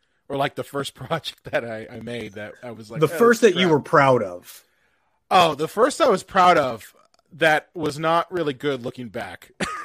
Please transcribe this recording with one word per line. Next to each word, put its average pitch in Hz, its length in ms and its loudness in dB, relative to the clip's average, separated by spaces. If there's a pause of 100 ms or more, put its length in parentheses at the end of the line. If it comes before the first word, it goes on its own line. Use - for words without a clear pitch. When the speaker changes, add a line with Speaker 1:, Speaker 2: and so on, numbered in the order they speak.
(280)
Speaker 1:
Or, 139 80 -6
like, 139 200 -4
the 127 80 -8
first 143 300 -10
<laughs> - 20 -20
project - 480 -10
that 135 200 -4
I, 110 240 -10
I 113 120 -16
made 113 320 -12
that 104 220 -14 (100)
I 120 80 -14
was 110 180 -20
like, 117 80 -10
Speaker 2:
The 156 80 4
Speaker 1:
"Oh, - 20 -8
Speaker 2:
first 233 340 4
that 202 120 6
you 180 140 0
Speaker 1:
crap." - 20 2
Speaker 2:
were 143 100 4
proud 135 440 4
of. 87 400 -14 (680)
Speaker 1:
Oh, 165 240 4
the 151 140 -6
first 262 320 0
I 302 80 4
was 190 160 0
proud 180 340 4
of 127 380 -4 (360)
that 151 420 0
was 156 220 -6
not 160 360 0
really 156 200 -2
good 131 300 -6
looking 123 260 -10
back. 95 520 -14
<laughs> - 20 -6 (220)